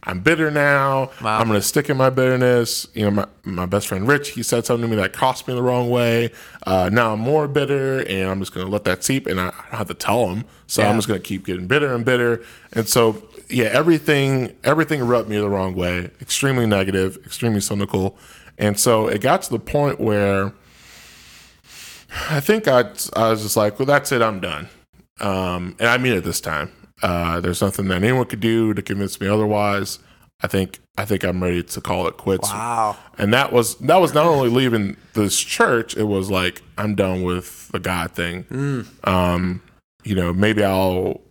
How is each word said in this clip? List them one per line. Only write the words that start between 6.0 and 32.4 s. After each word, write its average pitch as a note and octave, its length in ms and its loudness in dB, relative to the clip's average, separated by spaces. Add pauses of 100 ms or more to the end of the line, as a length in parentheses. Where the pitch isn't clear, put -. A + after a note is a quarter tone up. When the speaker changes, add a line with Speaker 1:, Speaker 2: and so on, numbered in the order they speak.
Speaker 1:
Uh, F#2 260 2
now A2+ 200 4
I'm G#2+ 80 -2
more D3 300 0
bitter, C3+ 580 0
and F#2+ 220 -2
I'm F#2+ 100 -2
just F#2 140 -8
gonna F#2 160 -8
let G#2 160 -4
that F#2 180 -2
seep, C3 240 -2
and F#2 140 -2
I, F2+ 80 -2
I - 20 -10 (200)
don't A2+ 80 -8
have G2 100 -4
to F2+ 40 -8
tell G#2+ 360 0
him. G2+ 160 -6 (220)
So - 160 -2
I'm G#2 80 4
Speaker 2:
Yeah. A2+ 40 2
Speaker 1:
just G#2+ 140 -2
gonna G2+ 100 0
keep F#2 260 -8
getting F2+ 220 -6
bitter C#3 260 2
and A#2 120 -2
bitter. A#2+ 360 2 (300)
And A2+ 160 -2
so, A2+ 360 2 (260)
yeah, A#2+ 160 2
everything, C#3 880 2 (100)
everything D3+ 420 2
rubbed A#2 220 2
me G#2+ 100 -2
the G#2 120 0
wrong F#2 260 -2
way. F2+ 360 -2 (100)
Extremely C3 440 0
negative, F#2+ 600 0
extremely A2 340 -2
cynical. G2 580 -2 (420)
And G#2 200 0
so A2 280 4
it - 140 -2
got D3 220 2
to - 80 -8
the A2+ 80 -2
point C#3+ 400 -2
where G2 520 0 (1800)
I D3+ 100 0
think G#3+ 280 2
I, B2 240 4 (240)
I A2+ 140 4
was G#2+ 140 0
just G#2+ 140 0
like, G#2 220 0
"Well, C3+ 60 0
that's C#3+ 260 2
it. B2 100 2
I'm G#2+ 180 0
done." E2+ 300 -8 (500)
Um, F#2 600 -4
and A#2 100 2
I A#2+ 80 4
mean B2+ 160 0
it F#2 100 0
this F2+ 180 -4
time. D2+ 300 -6 (320)
Uh, F2 360 -2
there's F2+ 220 -2
nothing G2 280 -2
that F2+ 140 0
anyone B2 220 2
could A2+ 140 -10
do A2+ 340 0
to G2+ 80 -4
convince G2+ 400 -6
me G2 60 -4
otherwise. G#2 720 0 (420)
I A2 60 -4
think, F#2+ 320 -2 (180)
I G#2 80 -4
think G2+ 180 -2
I'm F2+ 200 -2
ready F2 200 0
to - 180 -10
call F2+ 260 -2
it E2 100 -6
quits. G2 340 -2